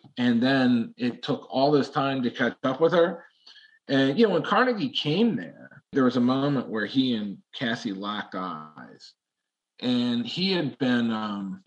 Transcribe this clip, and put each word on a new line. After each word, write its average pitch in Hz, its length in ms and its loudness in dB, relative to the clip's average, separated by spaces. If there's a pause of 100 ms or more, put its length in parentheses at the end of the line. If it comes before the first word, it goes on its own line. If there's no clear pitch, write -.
(180)
and 120 240 2
then 127 560 2
it 120 240 -4
took - 280 -4
all 135 220 2
this 135 180 4
time 135 340 -2
to 117 80 0
catch 120 320 -2
up 131 180 -2
with 165 100 6
her. 175 320 2 (640)
And, 135 300 2
you 226 100 6
know, 185 60 0
when 160 100 2
Carnegie 208 460 0
came 185 460 0
there, - 480 -12 (100)
there 135 100 4
was 127 140 2
a 120 40 4
moment 135 480 0
where 104 180 -4
he 127 260 0
and 104 240 -4 (160)
Cassie 117 400 -4
locked 101 420 -8
eyes. 78 760 -12 (680)
And 120 460 0
he 190 260 -2
had 156 280 -2
been, 120 320 0
um, 101 560 -6